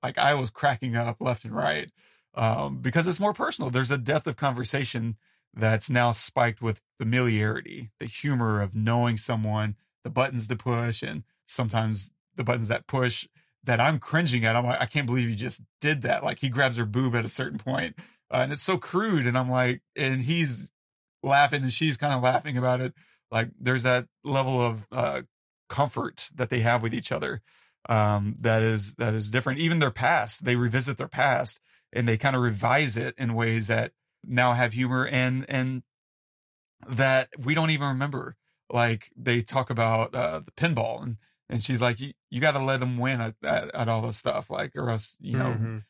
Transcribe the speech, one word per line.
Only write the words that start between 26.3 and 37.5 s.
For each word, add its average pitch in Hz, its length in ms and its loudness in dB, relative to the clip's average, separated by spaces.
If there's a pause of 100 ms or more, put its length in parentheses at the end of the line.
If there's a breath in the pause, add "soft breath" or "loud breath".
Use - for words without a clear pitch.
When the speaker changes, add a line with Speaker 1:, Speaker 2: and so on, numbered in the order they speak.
Speaker 1:
that 123 140 -2
they 127 120 0
have 117 200 4
with 113 120 -2
each - 180 -4
other, 143 300 -4 (460 soft breath)
um, 104 520 4
that 110 240 4
is, 110 320 0
that 113 180 0
is 107 160 -2
different. 131 300 0
Even 165 200 2
their 139 120 4
past, 123 520 0
they 123 120 2
revisit 120 420 0
their 139 100 -6
past 135 520 0 (340 soft breath)
and 120 140 0
they 113 100 2
kinda 131 220 0
revise 120 580 2
it 123 200 -4
in 117 180 -2
ways 113 320 0
that 113 240 0 (320)
now 123 300 2
have 120 200 0
humor 127 340 0
and, 127 420 0
and 131 340 -2 (1080)
that 131 480 2
we 131 160 -2